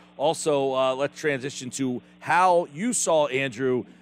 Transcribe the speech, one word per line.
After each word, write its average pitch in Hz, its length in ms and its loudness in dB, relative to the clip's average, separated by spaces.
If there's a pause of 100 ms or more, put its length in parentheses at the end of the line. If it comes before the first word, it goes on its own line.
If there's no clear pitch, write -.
(160)
Also, 139 600 0
uh, 131 180 2
let's 143 260 -4
transition 131 520 -4
to 127 320 -4 (160)
how 175 520 4
you 208 220 -4
saw, 160 340 2
Andrew, 127 560 -2 (180)